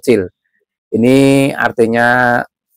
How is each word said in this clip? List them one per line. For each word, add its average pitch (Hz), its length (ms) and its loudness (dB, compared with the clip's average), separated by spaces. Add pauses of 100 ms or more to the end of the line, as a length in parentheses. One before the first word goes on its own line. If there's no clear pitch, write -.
kecil. 104 240 0 (640)
Ini 135 640 2
artinya 120 880 0 (340)